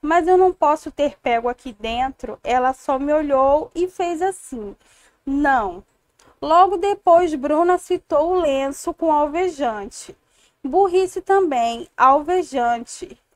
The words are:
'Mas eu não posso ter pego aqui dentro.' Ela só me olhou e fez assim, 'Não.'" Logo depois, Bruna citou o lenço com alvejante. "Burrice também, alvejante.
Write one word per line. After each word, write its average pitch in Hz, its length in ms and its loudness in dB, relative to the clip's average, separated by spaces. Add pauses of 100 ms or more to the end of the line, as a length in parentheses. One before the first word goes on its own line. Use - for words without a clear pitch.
'Mas 320 260 0
eu 370 120 4
não 370 160 4
posso 302 360 0
ter 294 320 -4
pego 240 280 0
aqui 247 280 -12
dentro.' 233 640 -8
Ela 254 300 0
só 269 260 -4
me 285 140 -2
olhou 285 600 2
e 359 140 -2
fez 349 340 -4
assim, 233 520 -8 (520)
'Não.'" 269 580 -2 (560)
Logo 359 380 4
depois, 359 560 2
Bruna 311 420 0
citou 339 560 -2
o 370 80 0
lenço 277 540 -4
com 330 180 0
alvejante. 294 1040 -4 (480)
"Burrice 370 560 0
também, 285 760 0
alvejante. 262 1200 0 (200)